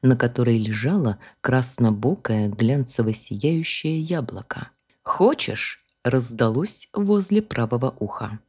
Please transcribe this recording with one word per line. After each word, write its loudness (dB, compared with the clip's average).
на 6
которой 2
лежало 0
краснобокое 0
глянцево-сияющее -2
яблоко. -6
"Хочешь?" 0
раздалось 0
возле 2
правого -2
уха. -8